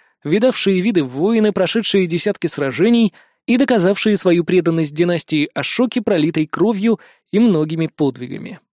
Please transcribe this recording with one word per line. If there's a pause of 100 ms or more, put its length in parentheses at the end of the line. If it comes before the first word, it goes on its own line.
(220)
видавшие
виды
воины,
прошедшие
десятки
сражений (340)
и
доказавшие
свою
преданность
династии
Ашоки
пролитой
кровью (320)
и
многими
подвигами. (120)